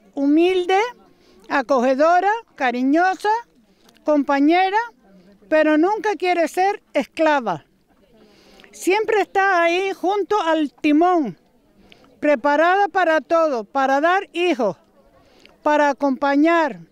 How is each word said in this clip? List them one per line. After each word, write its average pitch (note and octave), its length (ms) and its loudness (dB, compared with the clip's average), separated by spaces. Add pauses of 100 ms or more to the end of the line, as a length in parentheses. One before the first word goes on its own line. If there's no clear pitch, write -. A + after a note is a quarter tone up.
(140)
humilde, F4 640 0 (680)
acogedora, C#4+ 840 0 (240)
cariñosa, C#4+ 760 0 (720)
compañera, D4+ 760 0 (680)
pero D4+ 300 2
nunca G4+ 380 0
quiere E4+ 320 -2
ser G4 340 -2 (100)
esclava. C#4 720 -2 (1040)
Siempre G#4 520 -2
está F#4+ 400 0
ahí F#4 300 -2
junto G4+ 500 -2
al D#4+ 300 -2
timón, D4+ 680 0 (840)
preparada D4 680 2
para D#4+ 340 0
todo, D#4 420 -2
para C4+ 380 -2
dar F4+ 320 0
hijos, D4 420 -2 (840)
para D4 260 2
acompañar C#4+ 920 0 (120)